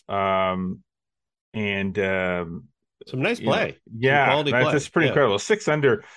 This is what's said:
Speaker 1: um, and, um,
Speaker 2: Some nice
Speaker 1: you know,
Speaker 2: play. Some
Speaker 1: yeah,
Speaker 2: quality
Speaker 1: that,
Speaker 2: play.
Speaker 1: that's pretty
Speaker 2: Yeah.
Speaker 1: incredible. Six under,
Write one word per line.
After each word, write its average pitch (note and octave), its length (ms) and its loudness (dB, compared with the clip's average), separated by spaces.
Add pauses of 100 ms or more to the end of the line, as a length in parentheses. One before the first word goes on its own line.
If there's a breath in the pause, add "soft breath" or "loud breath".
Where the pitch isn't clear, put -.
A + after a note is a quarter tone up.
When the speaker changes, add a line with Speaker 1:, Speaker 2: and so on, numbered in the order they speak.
Speaker 1:
um, F#2+ 720 -2 (720)
and, G2 460 -4
um, F#2 680 -4 (400)
Speaker 2:
Some C3 140 -6
nice A#3 180 -2
Speaker 1:
you - 80 -6
know, C3+ 40 2
Speaker 2:
play. G#3 200 -2
Some - 260 -18
Speaker 1:
yeah, C3+ 300 2
Speaker 2:
quality C#3+ 240 0
Speaker 1:
that, B2 120 2
Speaker 2:
play. D3+ 80 2
Speaker 1:
that's C#3+ 180 0
pretty E3 180 2
Speaker 2:
Yeah. A#2 40 0
Speaker 1:
incredible. G#2 280 2
Six - 280 -2
under, C#3+ 380 2 (120 loud breath)